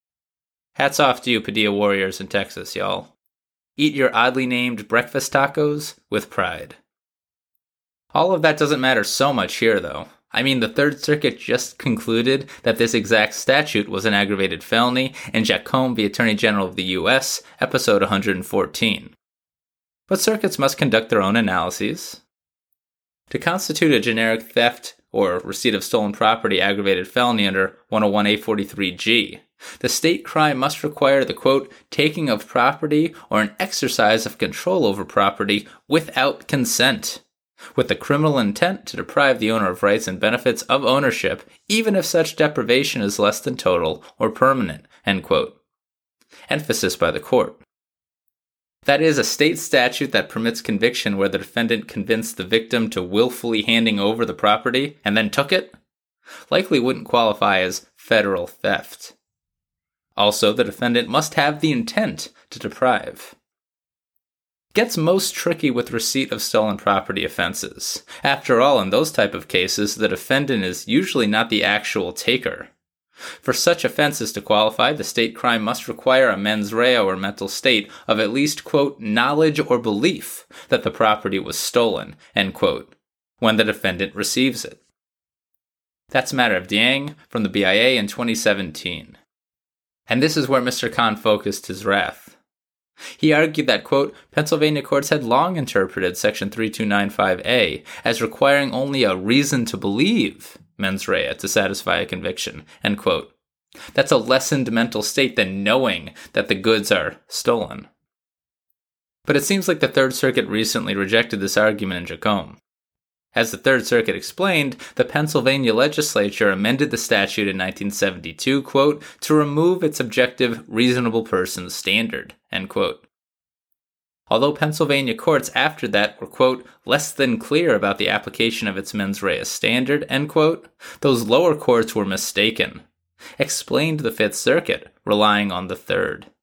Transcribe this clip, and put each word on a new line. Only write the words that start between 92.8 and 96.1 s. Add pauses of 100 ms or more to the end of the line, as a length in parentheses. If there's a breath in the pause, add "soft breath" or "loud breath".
He
argued
that,
quote, (180 loud breath)
"Pennsylvania
courts
had
long
interpreted